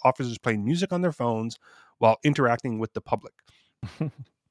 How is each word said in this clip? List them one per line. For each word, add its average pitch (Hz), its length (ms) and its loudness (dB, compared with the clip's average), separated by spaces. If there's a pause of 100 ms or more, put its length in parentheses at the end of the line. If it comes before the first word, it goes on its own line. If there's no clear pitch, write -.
officers 127 340 0
playing 107 280 -2
music 175 260 -2
on 180 100 -2
their 180 100 0
phones 117 480 -4 (400)
while 110 240 4
interacting 120 560 2
with 110 140 -6
the 107 80 -8
public. - 320 -6 (680)
<laughs> 156 120 -4 (400)